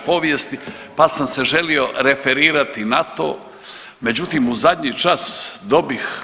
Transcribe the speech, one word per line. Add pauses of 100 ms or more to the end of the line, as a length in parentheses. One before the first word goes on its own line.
povijesti, (380)
pa
sam
se
želio (100)
referirati
na
to. (600)
Međutim,
u
zadnji
čas (120)
dobih